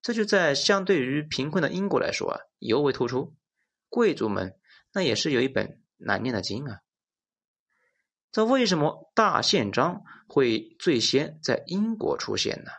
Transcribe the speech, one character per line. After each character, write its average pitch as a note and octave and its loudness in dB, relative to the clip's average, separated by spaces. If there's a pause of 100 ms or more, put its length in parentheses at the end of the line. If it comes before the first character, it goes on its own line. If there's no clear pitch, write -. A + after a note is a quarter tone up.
这 A#3+ -4
就 A3 0
在 F#3 4
相 G3 2
对 F#3 2
于 C3+ -2
贫 D3+ -4
困 E3 0
的 C#3 0
英 F#3+ -4
国 D#3 2
来 - 0
说 C2 -4
啊， - -8 (180)
尤 A#2+ 0
为 C#3 2
突 B2 -2
出。 B2+ -6 (520)
贵 A3 2
族 A2 -2
们 G2 -4 (340)
那 G3 -2
也 C3 2
是 - -2
有 B2+ 4
一 C3 2
本 A2 -4 (160)
难 G2+ -2
念 B2 -2
的 G2 -2
经 A2 -8
啊。 A2 -12 (1500)
这 A3 2
为 B3 4
什 F#3 2
么 - -2
大 G#3 4
宪 A#2+ 2
章 D#3+ 0 (240)
会 A#2 0
最 D#3 2
先 C#3+ 0
在 - -2
英 G#3+ -2
国 - -2
出 G#2 -4
现 - -4
呢？ - -16